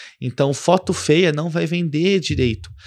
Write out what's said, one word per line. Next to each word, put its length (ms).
então 320
foto 400
feia 400
não 160
vai 160
vender 560
direito, 500